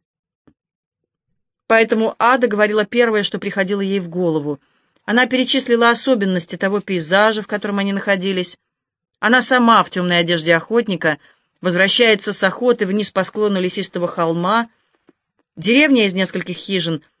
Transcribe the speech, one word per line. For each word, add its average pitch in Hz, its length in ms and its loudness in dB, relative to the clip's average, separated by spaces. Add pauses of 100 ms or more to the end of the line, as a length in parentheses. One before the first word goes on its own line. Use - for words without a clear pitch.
(1700)
Поэтому 226 500 2
Ада 240 300 2
говорила 208 380 0
первое, 226 380 0
что 196 160 -6
приходило 196 420 -4
ей 196 180 -2
в 175 80 -8
голову. 156 540 -2 (420)
Она 240 240 0
перечислила 247 640 0
особенности 196 640 0
того 196 240 -2
пейзажа, 196 600 0
в 202 60 -12
котором 202 320 -6
они 196 120 -2
находились. 190 680 -4 (600)
Она 240 220 2
сама 233 420 4
в - 60 -16
тёмной 175 300 0
одежде 170 360 2
охотника 170 640 -2 (400)
возвращается 196 720 2
с 196 120 -4
охоты 233 420 0
вниз 196 260 -2
по 190 120 0
склону 208 360 -2
лесистого 180 480 -4
холма. 175 600 -2 (840)
Деревня 240 500 4
из 190 80 -2
нескольких 180 420 -4
хижин 165 480 -4 (180)